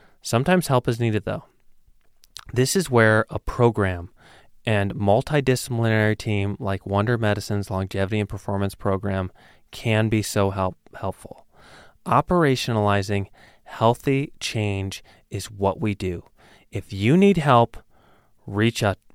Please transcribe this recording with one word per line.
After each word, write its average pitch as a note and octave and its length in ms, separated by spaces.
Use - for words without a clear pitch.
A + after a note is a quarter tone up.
Sometimes F3 440
help B2+ 200
is A#2 120
needed, A2 260
though. D#3 180
This B2+ 240
is E3 140
where A2+ 400
a - 80
program F#2+ 720
and G2+ 300
multidisciplinary A2+ 1200
team G2+ 420
like G2 260
Wonder G#2 320
Medicine's G#2 520
Longevity G2 520
and G2+ 80
Performance G2+ 440
Program F#2+ 580
can A2 400
be G#2+ 140
so G2+ 260
help-, F#2 280
helpful. - 500
Operationalizing G#2+ 1200
healthy C3+ 720
change G2 640
is G#2 220
what G2 280
we G#2+ 140
do. F#2 300
If - 220
you G#2 240
need G3 220
help, C3 400
reach A2 380
out, G2+ 140